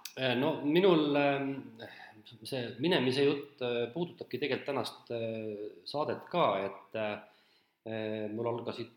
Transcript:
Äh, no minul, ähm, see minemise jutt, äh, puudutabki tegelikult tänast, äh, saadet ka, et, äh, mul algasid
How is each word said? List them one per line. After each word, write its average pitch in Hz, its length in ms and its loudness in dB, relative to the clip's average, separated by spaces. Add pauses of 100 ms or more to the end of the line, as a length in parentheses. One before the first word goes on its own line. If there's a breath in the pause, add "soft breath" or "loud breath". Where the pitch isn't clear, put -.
(200)
Äh, 127 180 2
no 139 240 2
minul, 156 560 6
ähm, 139 300 2 (960 loud breath)
see 131 160 -6 (180)
minemise 135 480 4
jutt, 143 400 0
äh, 120 280 0
puudutabki 170 440 -6
tegelikult 127 300 -2
tänast, 131 420 -4
äh, 110 600 -6 (180)
saadet 139 400 -4
ka, 170 140 2 (240)
et, - 320 -8 (880 loud breath)
äh, 110 460 -4
mul 117 160 -2
algasid 117 460 -6